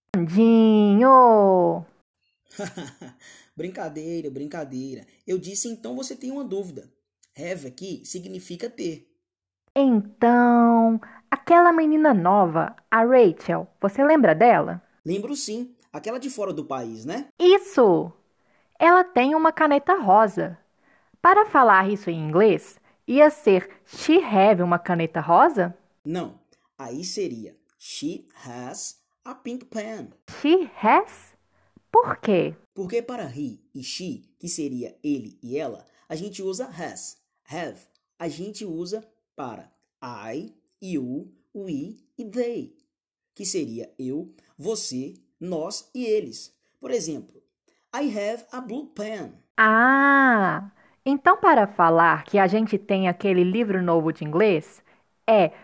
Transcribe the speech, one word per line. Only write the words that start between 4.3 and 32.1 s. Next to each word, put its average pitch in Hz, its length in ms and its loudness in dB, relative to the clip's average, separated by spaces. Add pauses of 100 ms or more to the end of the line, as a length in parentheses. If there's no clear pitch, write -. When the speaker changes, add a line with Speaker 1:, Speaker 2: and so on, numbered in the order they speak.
Speaker 2:
Eu 185 140 -6
disse, 196 300 -8
então 233 260 -12
você 262 220 -10
tem 254 160 -12
uma 277 100 -10
dúvida. 185 480 -12 (480)
Have 160 300 -10
aqui 180 360 -14
significa 185 640 -14
ter. 175 400 -12 (640)
Speaker 1:
Então, 233 1300 2 (300)
aquela 349 420 4
menina 311 400 2
nova, 175 640 2 (160)
a 226 140 4
Rachel, 190 640 2 (120)
você 202 220 0
lembra 277 320 6
dela? 180 480 2 (240)
Speaker 2:
Lembro 208 300 -6
sim. 247 400 -10 (160)
Aquela 226 260 -10
de 262 100 -10
fora 202 240 -8
do 151 120 -8
país, 113 400 -10
né? 208 240 -10 (100)
Speaker 1:
Isso! 247 720 2 (680)
Ela 349 280 6
tem 294 320 0
uma 320 160 2
caneta 302 420 2
rosa. 190 640 2 (640)
Para 392 240 4
falar 208 420 4
isso 202 220 -6
em 165 80 -6
inglês, 160 640 0 (300)
ia 294 200 6
ser 190 400 0 (160)
she - 360 0
have 202 400 2
uma 175 160 0
caneta 170 400 -4
rosa? 175 560 2 (300)
Speaker 2:
Não, 165 340 -10 (380)
aí 131 260 -14
seria 147 540 -10 (220)
she - 500 -12 (180)
has 123 560 -14 (220)
a 254 100 -16
pink 254 300 -14
pen. 214 460 -14 (180)
Speaker 1:
She 320 420 0 (120)
has? 302 500 0 (580)
Por - 280 0